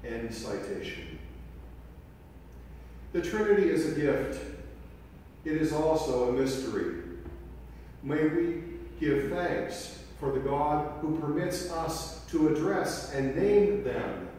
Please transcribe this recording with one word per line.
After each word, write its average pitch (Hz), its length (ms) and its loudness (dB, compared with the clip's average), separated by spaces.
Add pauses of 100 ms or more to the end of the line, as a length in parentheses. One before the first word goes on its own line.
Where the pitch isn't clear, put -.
End 113 280 -6
citation. 98 840 -6 (1900)
The 175 100 2
Trinity 202 460 4
is 160 220 4
a 151 100 -2
gift. - 400 2 (1040)
It 156 120 0
is 151 160 2
also 151 560 4
a 123 40 4
mystery. 95 720 0 (1000)
May 156 240 4
we 170 340 2 (380)
give 143 320 2
thanks - 720 -2 (160)
for 139 100 0
the 135 80 2
God 147 600 2
who 156 180 0
permits 170 540 0
us - 540 -4
to 156 200 4
address 165 680 2
and 135 220 0
name 202 480 6
them - 460 -2 (100)